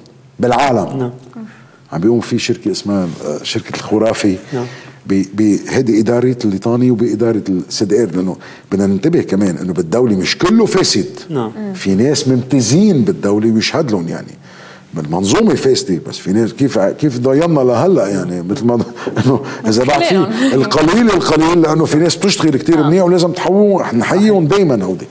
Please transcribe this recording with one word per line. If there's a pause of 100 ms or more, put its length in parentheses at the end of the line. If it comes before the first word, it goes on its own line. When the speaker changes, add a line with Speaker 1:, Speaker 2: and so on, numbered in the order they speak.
(400)
Speaker 1:
بالعالم".
Speaker 2:
نعم. (840)
Speaker 1:
عم
بيقوم
في
شركة
اسمها، (160)
آه،
شركة
الخرافي. (160)
Speaker 2:
نعم. (400)
Speaker 1:
ب-، (100)
ب-، (100)
هيدي
إدارة
الليطاني
وبإدارة
السيد
قاير،
لأنه (360)
بدنا
ننتبه
كمان
إنه
بالدولة
مش
كله
فاسد. (240)
Speaker 2:
نعم.
Speaker 3:
مم.
Speaker 1:
في
ناس
ممتازين
بالدولة
ويشهد
لهم،
يعني. (600)
بالمنظومة
فاسدة،
بس
في
ناس
كيف
ع-،
كيف
ضينا
لهلأ،
يعني،
مثل
ما
<laughs> (400)
إنه (260)
إذا
بعد
في
Speaker 3:
كلهم. (200)
Speaker 1:
القليل
القليل،
لأنه
في
ناس
بتشتغل
كتير
Speaker 3:
نعم.
Speaker 1:
منيح
ولازم
تحووهم،
إحنا
نحييهم
Speaker 2:
صحيح.
Speaker 1:
دايمًا
هودي.